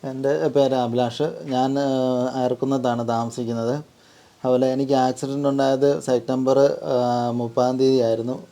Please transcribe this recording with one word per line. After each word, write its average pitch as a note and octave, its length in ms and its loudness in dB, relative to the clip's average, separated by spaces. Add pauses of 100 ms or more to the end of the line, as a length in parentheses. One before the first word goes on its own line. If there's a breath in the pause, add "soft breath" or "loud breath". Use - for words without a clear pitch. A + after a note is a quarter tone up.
(100)
എൻ്റെ C3+ 220 -2 (240)
പേര് C3+ 200 4 (100)
അഭിലാഷ്. A#2+ 400 -2 (260)
ഞാൻ, B2+ 180 0 (140)
ഏഹ്, B2+ 420 0 (120)
അയർക്കുന്നത്താണ് B2+ 640 0 (120)
താമസിക്കുന്നത്. A#2 640 -4 (680 soft breath)
അതുപോലെ B2+ 320 2
എനിക്ക് C#3 200 0 (100)
ആക്സിഡന്റ് C#3 480 -2
ഉണ്ടായത് C3+ 380 2 (160)
സെപ്റ്റംബർ, C3 520 2 (360)
ഏഹ്, A#2+ 440 0
മുപ്പതാം B2 420 0
തീയതി C3 280 4
ആയിരുന്നു. A2+ 280 -2 (160)